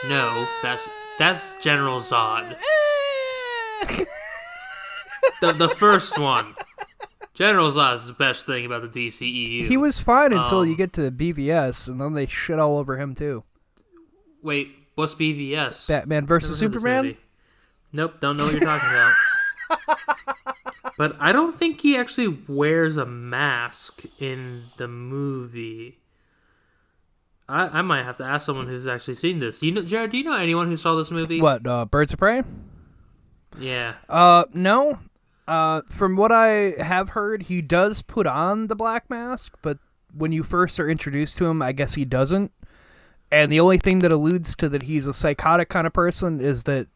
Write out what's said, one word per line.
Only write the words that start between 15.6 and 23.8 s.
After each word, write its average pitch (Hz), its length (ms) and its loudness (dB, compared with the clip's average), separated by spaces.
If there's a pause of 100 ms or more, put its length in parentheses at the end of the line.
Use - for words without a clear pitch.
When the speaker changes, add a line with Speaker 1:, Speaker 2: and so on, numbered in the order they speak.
Speaker 2:
Batman 147 380 0
versus 160 340 2
Speaker 1:
Never 214 60 2
heard 208 80 0
this 220 80 -6
Speaker 2:
Superman? 254 240 0
Speaker 1:
movie. - 120 -8 (760)
Nope, 160 260 -4
don't 147 180 -2
know 147 80 0
what 151 80 2
you're 151 100 0
talking 151 260 2
about. - 240 6 (560)
Speaker 2:
<laughs> - 280 -2 (1000)
Speaker 1:
But 147 220 -2
I 156 120 4
don't 320 240 2
think 330 260 -2
he 285 140 4
actually 240 520 -2
wears 156 500 2
a 131 80 -2
mask 120 960 -6 (160)